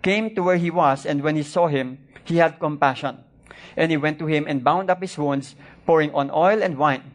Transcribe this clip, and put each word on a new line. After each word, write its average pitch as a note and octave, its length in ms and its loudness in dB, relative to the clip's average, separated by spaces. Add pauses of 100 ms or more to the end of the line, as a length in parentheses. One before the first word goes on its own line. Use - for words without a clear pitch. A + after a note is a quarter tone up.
came G#3+ 320 0
to G3 80 -2
where F3+ 180 2
he E3+ 80 0
was, D3+ 380 2
and C#3+ 160 -2
when D#3 140 0
he D3 100 -2
saw F3 220 0
him, C3 280 -4 (280)
he E3 120 -2
had D#3+ 240 2
compassion. C#3+ 640 -2 (540)
And D#3+ 100 2
he D#3+ 80 0
went D3+ 220 -2
to D#3+ 80 -6
him D3+ 180 0
and D3 160 -4
bound F3 300 0
up F3+ 100 0
his F#3 160 -10
wounds, C#3+ 400 -4 (300)
pouring D#3 260 2
on C#3 160 -2
oil F3 320 2
and F#3 160 -2
wine. C#3+ 240 0 (140)